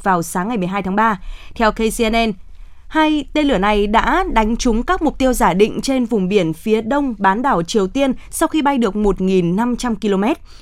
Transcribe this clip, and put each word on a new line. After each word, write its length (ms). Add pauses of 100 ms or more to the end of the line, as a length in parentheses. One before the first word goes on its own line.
vào 200
sáng 240
ngày 100
mười 100
hai 160
tháng 120
ba. 260 (340)
Theo 160
K 40
C 240 (120)
N 180
N, 40 (540)
hai 460
tên 140
lửa 100
này 300
đã 360 (100)
đánh 240
trúng 260
các 180
mục 160
tiêu 160
giả 200
định 280
trên 240
vùng 220
biển 260
phía 280
đông 360
bán 240
đảo 220
Triều 240
Tiên 260 (180)
sau 160
khi 140
bay 160
được 180
một 260
nghìn 340
năm 200
trăm 200
ki-lô-mét. 420 (240)